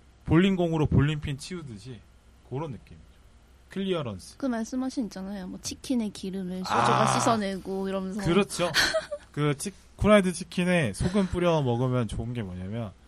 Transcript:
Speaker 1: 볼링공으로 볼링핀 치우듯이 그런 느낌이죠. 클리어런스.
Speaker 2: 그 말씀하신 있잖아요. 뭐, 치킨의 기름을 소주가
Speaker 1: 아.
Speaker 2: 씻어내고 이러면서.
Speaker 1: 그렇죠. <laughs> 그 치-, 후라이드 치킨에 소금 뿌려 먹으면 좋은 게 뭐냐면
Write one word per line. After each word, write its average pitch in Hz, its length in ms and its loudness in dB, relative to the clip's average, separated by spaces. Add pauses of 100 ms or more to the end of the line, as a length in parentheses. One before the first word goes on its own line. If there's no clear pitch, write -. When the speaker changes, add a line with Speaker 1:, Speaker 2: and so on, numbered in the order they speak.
(260)
Speaker 1:
볼링공으로 165 640 4
볼링핀 151 500 2
치우듯이 127 640 -12 (500)
그런 143 220 -6
느낌이죠. 87 360 -16 (600)
클리어런스. 165 680 -4
Speaker 2:
그 - 80 -6
말씀하신 254 600 -2
있잖아요. 190 420 -10
뭐, 196 140 -12
치킨의 226 500 -4
기름을 185 480 -6
소주가 131 440 2
Speaker 1:
아. 131 160 4
Speaker 2:
씻어내고 196 720 0
이러면서. 190 340 -4
Speaker 1:
그렇죠. 175 480 2
<laughs> - 640 -2
그 147 240 0
치-, 196 140 -6 (260)
후라이드 196 340 6
치킨에 175 600 0
소금 185 340 0
뿌려 175 340 2
먹으면 123 460 2
좋은 117 260 -6
게 120 100 -4
뭐냐면 95 480 -6 (160)